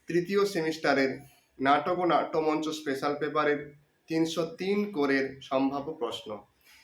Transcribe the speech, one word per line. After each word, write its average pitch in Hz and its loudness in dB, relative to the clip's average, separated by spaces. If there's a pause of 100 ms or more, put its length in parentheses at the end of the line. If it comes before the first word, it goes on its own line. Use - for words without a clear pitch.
তৃতীয় 185 0
সেমিস্টারের 151 0 (420)
নাটক 175 4
ও 180 0
নাট্যমঞ্চ 156 2
স্পেশাল 143 -4
পেপারের 147 -2 (320)
তিনশো 160 0 (120)
তিন 202 0
কোরের 135 0
সম্ভাব্য 139 -2
প্রশ্ন। 110 -6 (460)